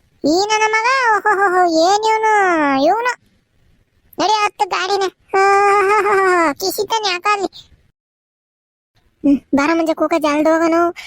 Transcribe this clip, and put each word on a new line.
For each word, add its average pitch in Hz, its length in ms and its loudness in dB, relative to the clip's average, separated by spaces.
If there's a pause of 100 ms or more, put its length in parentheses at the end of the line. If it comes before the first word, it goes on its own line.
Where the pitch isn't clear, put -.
(240)
ಈ 302 120 2 (120)
ನನ್ನ 427 200 0
ಮಗ, 440 200 -2 (220)
ಓಹೋಹೋಹೋ, 392 520 2 (200)
ಏನ್ 403 240 2
ಇವ್ನು, 440 280 0 (520)
ಇವ್ನು. 466 280 0 (1040)
ನಡಿ, 370 160 0
ಹತ್ತು 415 360 -2
ಗಾಡಿನ. 381 360 -2 (300)
ಓಹೋಹೋಹೋ, 392 1160 2
ಕಿಸಿತಾನೆ 415 540 -4
ಯಾಕಾಗ್ಲಿ. 381 420 -4 (1700)
ಹ್ಮ್, 285 160 2 (160)
ಬಾರ 285 180 0
ಮಂಜ 330 220 0
ಕೂಕ 311 220 -2
ಜಲ್ದಿ 302 320 0
ಹೋಗೋನು. 330 320 2 (260)